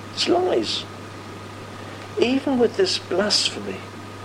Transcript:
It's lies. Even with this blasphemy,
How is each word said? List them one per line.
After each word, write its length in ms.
It's 140
lies. 580
Even 400
with 180
this 220
blasphemy, 760